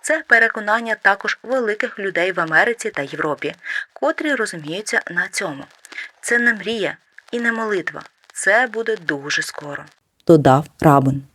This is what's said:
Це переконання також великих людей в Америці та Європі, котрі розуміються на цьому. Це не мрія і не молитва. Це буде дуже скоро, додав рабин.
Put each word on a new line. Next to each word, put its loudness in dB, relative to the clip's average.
Це -2
переконання 2
також 0
великих -4
людей -2
в -2
Америці 2
та -4
Європі, -4
котрі -2
розуміються -4
на -4
цьому. -6
Це 0
не 2
мрія -4
і -4
не -2
молитва. -4
Це 2
буде -2
дуже -4
скоро, -10
додав 6
рабин. 4